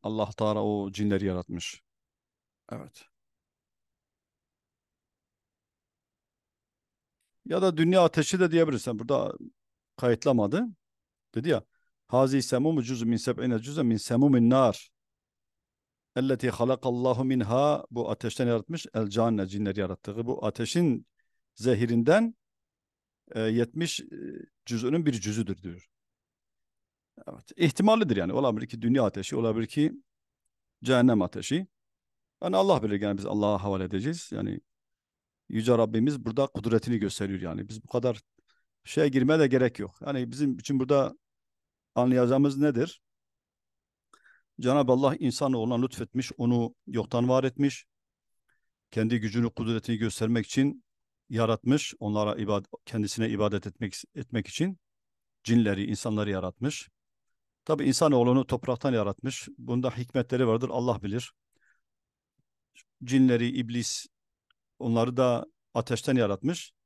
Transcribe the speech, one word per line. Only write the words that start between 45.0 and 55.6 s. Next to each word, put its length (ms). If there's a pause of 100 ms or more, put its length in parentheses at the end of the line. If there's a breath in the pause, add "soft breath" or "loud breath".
insanoğluna 640
lütfetmiş, 580
onu 360 (120)
yoktan 420
var 160
etmiş. 400 (1080)
Kendi 300
gücünü, 300
kudretini 460
göstermek 500
için 380 (460)
yaratmış, 720
onlara 400
ibad-, 260 (200)
kendisine 440
ibadet 360
etmek, 360 (120)
etmek 320
için 320 (640)
cinleri, 400